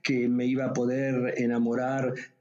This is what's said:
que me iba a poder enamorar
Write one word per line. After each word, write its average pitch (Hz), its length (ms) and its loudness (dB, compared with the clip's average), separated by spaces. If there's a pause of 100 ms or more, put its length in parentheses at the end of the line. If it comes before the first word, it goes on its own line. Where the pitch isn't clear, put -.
que 123 260 0
me 123 180 2
iba 131 200 0
a 127 60 -2
poder 127 640 0
enamorar 123 720 0 (280)